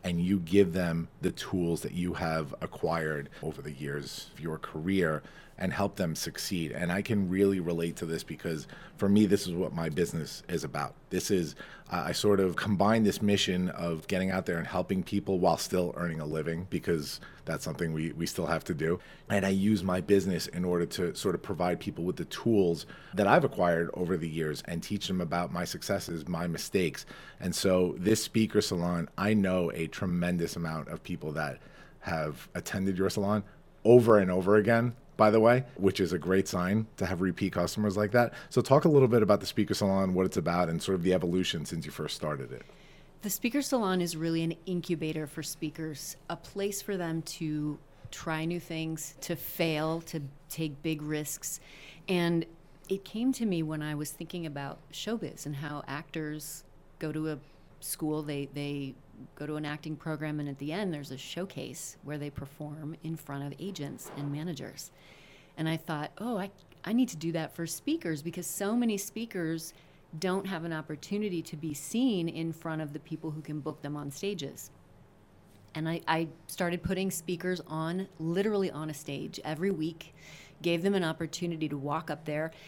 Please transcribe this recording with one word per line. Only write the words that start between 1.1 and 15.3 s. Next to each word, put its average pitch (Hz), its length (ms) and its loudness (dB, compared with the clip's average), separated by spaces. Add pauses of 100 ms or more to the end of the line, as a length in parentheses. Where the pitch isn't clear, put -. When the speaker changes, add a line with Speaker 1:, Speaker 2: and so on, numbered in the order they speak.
Speaker 1:
the 90 100 2
tools 85 500 0
that - 100 -6
you 87 220 -2
have 80 480 -2
acquired 80 680 -2 (140)
over 78 180 -6
the 78 100 -10
years 71 640 -8
of - 60 -18
your 78 180 -6
career 82 640 0 (360)
and 92 140 -2
help 101 240 0
them 82 200 -2
succeed. 82 580 -4
And 87 180 -2
I 95 100 0
can 101 280 0
really 98 320 4
relate 85 360 -2
to 87 80 -6
this 80 180 -4
because 82 440 -6 (300)
for 101 100 2
me, 104 180 8
this 98 220 4
is 90 60 -2
what 85 200 -2
my 82 140 -2
business 78 640 -2
is 82 160 -2
about. 71 300 -6 (160)
This 92 200 0
is, 87 240 2 (340)
uh, 90 180 -2
I 87 40 -2
sort 101 300 4
of 90 160 2
combine 107 460 4
this 101 180 4
mission 95 480 4
of 85 380 -4
getting 95 240 2
out 92 140 0
there 87 120 0
and 80 100 -4
helping 92 340 0
people 95 380 0